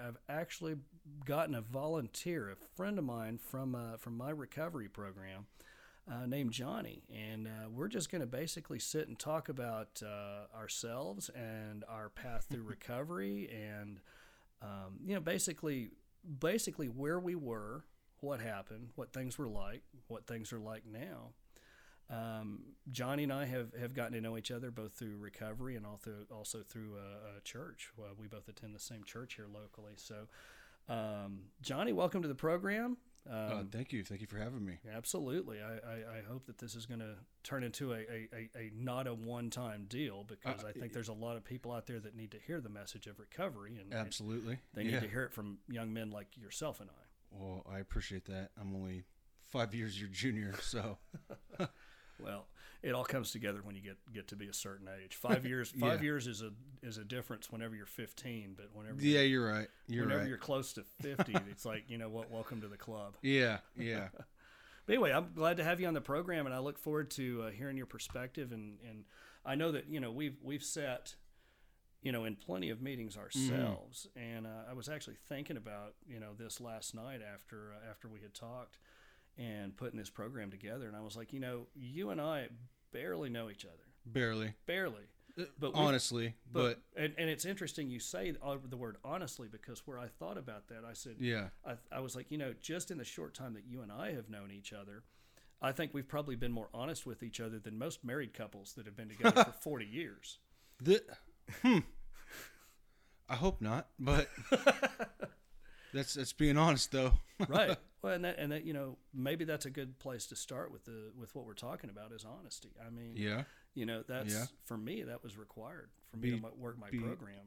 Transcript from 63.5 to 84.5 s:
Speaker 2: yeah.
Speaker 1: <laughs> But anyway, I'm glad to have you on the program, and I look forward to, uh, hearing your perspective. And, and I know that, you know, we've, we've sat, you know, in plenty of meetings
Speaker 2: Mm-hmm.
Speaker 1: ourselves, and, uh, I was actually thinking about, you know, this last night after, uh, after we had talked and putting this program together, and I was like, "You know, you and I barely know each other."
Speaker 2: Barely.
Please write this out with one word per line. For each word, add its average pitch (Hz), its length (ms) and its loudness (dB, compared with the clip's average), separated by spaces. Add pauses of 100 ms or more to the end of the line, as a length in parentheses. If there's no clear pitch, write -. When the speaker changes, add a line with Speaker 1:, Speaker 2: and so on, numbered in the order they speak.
Speaker 2:
yeah. 113 360 0
Speaker 1:
<laughs> - 60 -14 (640)
But 208 100 6
anyway, 190 180 10
I'm 165 200 6
glad 165 260 6
to 165 60 4
have 175 140 6
you 180 80 2
on 165 80 4
the 139 60 2
program, 160 440 2
and 131 80 0
I 127 60 2
look 139 180 0
forward 151 360 0
to, 123 320 0
uh, 110 80 -2
hearing 135 240 -4
your 127 100 -4
perspective. 127 640 -4
And, 104 280 -6 (100)
and 107 160 -10 (420)
I 135 80 4
know 160 160 6
that, 143 180 0
you 151 120 0
know, 120 100 0
we've, 135 320 -2
we've 143 220 -2
sat, 135 500 -2 (880)
you 135 80 0
know, 117 140 2
in 110 100 0
plenty - 360 0
of 113 120 -2
meetings 120 340 -2
Speaker 2:
Mm-hmm. 127 380 2
Speaker 1:
ourselves, 104 640 0
and, 117 280 -4
uh, 110 60 -6 (180)
I 123 40 -8
was 127 160 -6
actually 147 300 -6 (100)
thinking 147 280 -4
about, 104 380 -8 (100)
you 123 140 -10
know, 107 180 -8
this 113 240 -8
last 113 360 -6
night 120 260 -6
after, 104 520 -12
uh, 107 160 -12
after 113 180 -12
we 107 140 -12
had 104 120 -14
talked 120 440 -10 (600)
and 104 380 -4
putting 120 240 -4
this 101 100 -8
program 110 400 -6
together, 104 380 -6
and 107 80 -8
I 107 40 -6
was 107 160 -6
like, 113 160 -8
"You 135 60 -2
know, 123 380 -4
you 147 340 -2
and 170 100 0
I 147 280 0 (440)
barely 156 380 -2
know 117 200 -2
each 101 140 -10
other." 85 200 -16 (200)
Speaker 2:
Barely. 113 480 4 (140)